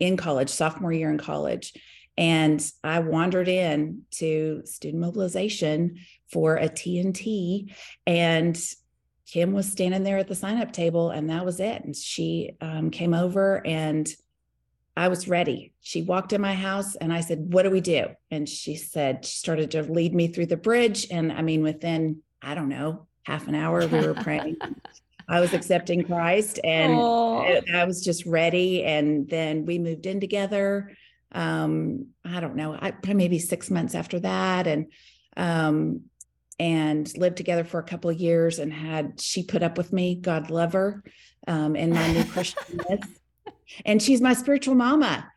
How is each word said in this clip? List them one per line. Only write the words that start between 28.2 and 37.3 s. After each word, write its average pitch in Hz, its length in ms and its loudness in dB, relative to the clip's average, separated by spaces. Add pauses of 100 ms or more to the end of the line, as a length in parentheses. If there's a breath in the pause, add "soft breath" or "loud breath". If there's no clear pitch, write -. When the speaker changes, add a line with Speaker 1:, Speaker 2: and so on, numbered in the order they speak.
Speaker 1:
ready. 170 600 2
And 151 440 2
then 156 360 -2
we 175 160 -2
moved 165 260 -4
in 196 140 -4
together. 196 720 -2 (400 loud breath)
Um, 160 760 -2 (160)
I 175 140 -8
don't 165 160 -6
know, 156 260 -6
I, 190 120 -4
probably 190 220 -4
maybe 175 260 4
six - 280 -4
months 170 280 -2
after 170 240 -6
that, 185 480 0
and, 156 240 -2 (440 soft breath)
um, 160 680 0 (580)
and 156 560 0
lived 180 200 2